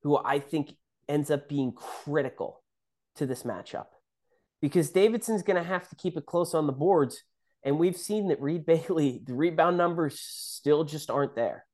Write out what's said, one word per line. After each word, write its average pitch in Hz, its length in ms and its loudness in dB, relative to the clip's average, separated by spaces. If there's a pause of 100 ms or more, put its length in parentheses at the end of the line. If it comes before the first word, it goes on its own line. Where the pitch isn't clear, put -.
who 147 160 4
I 143 220 0
think 147 340 -6 (340)
ends 147 220 0
up 143 180 0
being 135 240 0
critical - 880 -4 (540)
to 151 80 -2
this 131 200 -4
matchup. - 420 -8 (760)
Because 147 300 2
Davidson's 214 520 2
gonna 180 200 2
have 175 260 -4
to - 80 -20
keep 165 200 -4
it 151 100 -8
close 175 280 0
on 156 120 2
the 143 60 0
boards, 147 500 2 (400)
and 139 160 0
we've 175 180 2
seen 208 320 -2
that 143 140 0
Reed 156 240 -2
<laughs> - 0 -
Bailey, 160 580 2
the 127 100 -8
rebound 170 420 2
numbers 170 440 0
still - 640 0
just 151 260 -8
aren't 139 260 -2
there. 113 380 -2